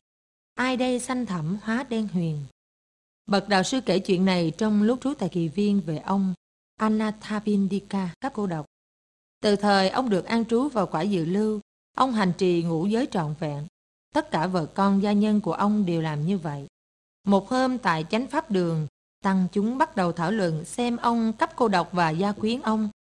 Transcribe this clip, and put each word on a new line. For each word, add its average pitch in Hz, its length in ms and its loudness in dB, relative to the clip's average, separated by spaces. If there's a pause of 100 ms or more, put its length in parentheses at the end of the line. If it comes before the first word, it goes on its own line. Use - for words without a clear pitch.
(540)
Ai 254 220 0
đây 247 240 0
xanh 254 260 -4
thẳm 180 360 -4
hóa 240 260 -2
đen 220 240 -2
huyền? 160 320 -2 (840)
Bậc 196 220 0
đạo 202 140 4
sư 262 180 0
kể 185 180 2
chuyện 190 260 0
này 175 340 2
trong 214 240 2
lúc 247 200 2
trú 277 120 -2
tại 190 140 -4
kỳ 165 200 -2
viên 202 320 0
về 156 180 -4
ông 190 360 0 (420)
Anathapindika, 208 1300 -2 (120)
các 185 140 -6
cô 208 120 -4
độc. 160 200 -6 (760)
Từ 208 160 4
thời 196 320 4
ông 262 200 -2
được 180 160 2
an 226 200 0
trú 233 240 2
vào 214 180 0
quả 160 160 -2
dự 190 220 0
lưu, 208 360 0 (360)
ông 262 160 2
hành 196 260 2
trì 175 240 2
ngũ 165 240 0
giới 220 240 0
trọn 156 300 -2
vẹn. 147 260 -6 (480)
Tất 311 160 -2
cả 165 160 0
vợ 180 200 0
con 196 360 2
gia 208 100 2
nhân 208 280 2
của 170 120 -4
ông 208 340 2
đều 170 140 0
làm 151 260 -2
như 196 120 0
vậy. 143 280 -8 (580)
Một 196 240 2
hôm 254 300 0
tại 165 320 0
chánh 247 160 0
pháp 311 240 -4
đường, 165 360 0 (360)
tăng 190 300 2
chúng 226 260 0
bắt 311 180 0
đầu 175 160 0
thảo 170 180 -2
luận 175 340 0
xem 240 320 -4
ông 226 360 0
cấp 330 240 -2
cô 233 120 2
độc 180 240 2
và 175 180 2
gia 196 220 0
quyến 226 280 -2
ông 220 280 0 (280)